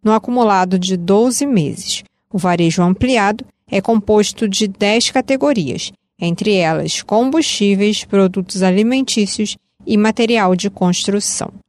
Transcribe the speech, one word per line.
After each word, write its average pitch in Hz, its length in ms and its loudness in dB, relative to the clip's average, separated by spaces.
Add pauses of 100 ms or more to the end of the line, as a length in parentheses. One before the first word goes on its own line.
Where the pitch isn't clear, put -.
no 214 80 4
acumulado 208 640 2
de 185 180 -2
doze 214 480 2
meses. 185 600 -2 (280)
O 202 60 -4
varejo 175 440 2
ampliado 214 640 2 (240)
é 196 120 -2
composto 214 680 0
de 196 200 -2
dez 208 420 0
categorias, 254 800 -2 (300)
entre 175 340 -2
elas 160 480 -2
combustíveis, 214 1000 0
produtos 190 580 0
alimentícios 220 960 0 (300)
e 220 100 0
material 220 580 2
de 190 140 -2
construção. 196 840 -2 (180)